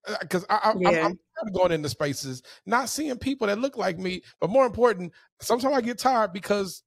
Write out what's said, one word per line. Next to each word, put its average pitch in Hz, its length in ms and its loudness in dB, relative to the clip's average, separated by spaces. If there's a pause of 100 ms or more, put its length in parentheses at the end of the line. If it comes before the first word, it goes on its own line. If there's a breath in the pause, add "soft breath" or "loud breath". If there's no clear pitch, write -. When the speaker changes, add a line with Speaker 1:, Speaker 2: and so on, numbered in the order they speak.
Speaker 1:
Uh, 214 100 -6 (120)
'cause 185 200 -2
I, 202 80 2
I, 208 140 2
I'm, 208 100 -2
Speaker 2:
Yeah. 175 100 4 (120)
Speaker 1:
I'm 180 160 -2
tired - 300 -12
of 190 60 -8
going 185 180 4
into 151 160 -2
spaces, 135 540 -6 (220 loud breath)
not 233 240 0
seeing 277 300 -4
people 262 300 -2
that 208 100 0
look 269 180 -4
like 185 220 -2
me, 185 240 -6 (180 loud breath)
but 170 100 0
more 262 160 6
important, 214 460 2 (280 soft breath)
sometimes 254 340 2
I 262 60 4
get 233 180 -4
tired 226 340 2
because 196 540 -4